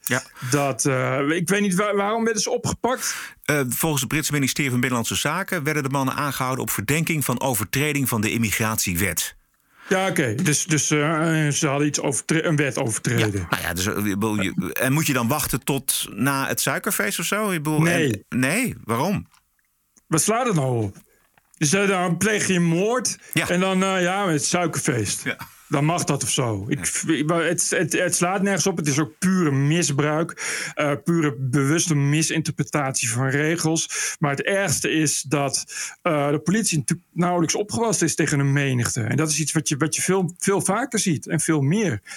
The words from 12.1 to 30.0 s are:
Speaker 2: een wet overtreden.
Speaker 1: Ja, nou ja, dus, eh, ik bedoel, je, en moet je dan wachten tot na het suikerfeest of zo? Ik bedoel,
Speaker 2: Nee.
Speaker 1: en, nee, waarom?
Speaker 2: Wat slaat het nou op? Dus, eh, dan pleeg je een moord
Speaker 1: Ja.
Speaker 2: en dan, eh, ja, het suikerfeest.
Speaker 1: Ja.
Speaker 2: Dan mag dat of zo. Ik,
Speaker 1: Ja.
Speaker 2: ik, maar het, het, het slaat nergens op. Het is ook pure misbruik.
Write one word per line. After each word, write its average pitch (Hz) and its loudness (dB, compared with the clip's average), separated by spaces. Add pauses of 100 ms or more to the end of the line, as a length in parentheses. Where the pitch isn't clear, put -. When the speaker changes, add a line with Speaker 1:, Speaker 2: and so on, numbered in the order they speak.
Speaker 2:
een 165 2
wet 143 0
overtreden. 127 0 (100)
Speaker 1:
Ja, 82 -6
nou - -2
ja, 82 -4
dus, 90 -2
eh, 104 0
ik 101 -2
bedoel, 104 0
je, 87 -2
en 131 2
moet 156 2
je 147 2
dan 120 2
wachten 139 0
tot - -2
na 135 0
het 123 -2
suikerfeest 196 -2
of 170 -4
zo? 208 0
Ik 165 -2
bedoel, 156 2
Speaker 2:
Nee. 160 2
Speaker 1:
en, 120 -2
nee, 185 0
waarom? 135 -2 (800)
Speaker 2:
Wat 160 0
slaat 226 2
het 220 2
nou 127 0
op? 98 -6 (640)
Dus, 151 0
eh, 196 4
dan 180 2
pleeg 202 2
je 190 2
een 175 4
moord 202 0 (160)
Speaker 1:
Ja. 156 0
Speaker 2:
en 180 2
dan, 190 2
eh, 190 2
ja, 190 0
het 151 0
suikerfeest. 147 -2
Speaker 1:
Ja. 123 -6 (320)
Speaker 2:
Dan 147 2
mag 165 0
dat - -2
of - -4
zo. 110 -2
Ik, - -4 (220)
Speaker 1:
Ja. 160 2
Speaker 2:
ik, 147 0
maar 170 2
het, 170 0
het, - 0
het 175 0
slaat 185 0
nergens 196 2
op. 180 0
Het 160 -2
is 143 0
ook 151 -2
pure 180 2
misbruik. 151 0 (340)